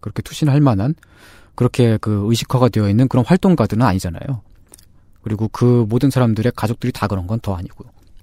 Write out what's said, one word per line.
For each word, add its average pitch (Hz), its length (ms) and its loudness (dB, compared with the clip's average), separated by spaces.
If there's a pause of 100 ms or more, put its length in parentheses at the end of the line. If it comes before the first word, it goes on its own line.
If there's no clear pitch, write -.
그렇게 - 220 -10
투신할 147 360 0
만한, 131 360 2 (600)
그렇게 120 460 2
그 104 280 -2
의식화가 120 400 0
되어 104 200 0
있는 120 180 4
그런 127 180 2
활동가들은 151 580 2
아니잖아요. 95 580 -2 (800)
그리고 107 280 -4
그 120 380 2
모든 123 220 2
사람들의 117 460 0
가족들이 117 360 -4
다 - 160 -4
그런 95 200 -4
건 113 120 -4
더 98 160 -6
아니고요. - 340 -14 (340)